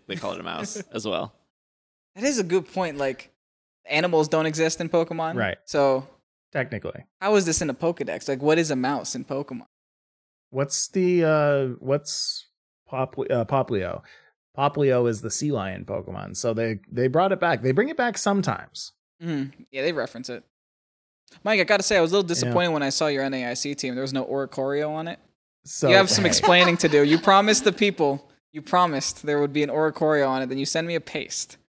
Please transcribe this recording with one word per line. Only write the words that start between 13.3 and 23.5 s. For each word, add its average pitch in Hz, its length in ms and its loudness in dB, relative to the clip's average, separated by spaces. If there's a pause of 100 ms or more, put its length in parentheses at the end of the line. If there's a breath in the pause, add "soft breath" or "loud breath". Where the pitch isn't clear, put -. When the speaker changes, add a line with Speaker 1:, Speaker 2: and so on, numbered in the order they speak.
Speaker 3:
Poplio? 104 560 -2 (560 soft breath)
Poplio 135 500 2
is 110 140 -2
the 110 80 -8
sea 147 220 -4
lion 95 340 -6
Pokemon. 98 500 -8
So 117 200 -2
they, 113 240 -2 (120)
they 123 160 2
brought 170 240 2
it 185 80 0
back. 160 220 2
They 131 120 2
bring 226 160 2
it 320 80 -8
back 240 200 -2
sometimes. - 760 -2 (280)
Speaker 2:
Mm-hmm. 143 500 -6
Yeah, 135 120 -6
they 170 100 0
reference 127 360 -6
it. 120 140 -10 (1000 soft breath)
Mike, 208 160 2
I 175 60 2
gotta 196 180 4
say, 214 140 2
I 175 40 6
was 165 120 2
a - 20 4
little 202 100 2
Speaker 3:
Yeah. 170 100 -4
Speaker 2:
disappointed 135 340 2
when 156 140 0
I 139 60 0
saw 151 180 0
your 139 160 0
N 135 100 -2
A 127 140 -4
I 120 60 -4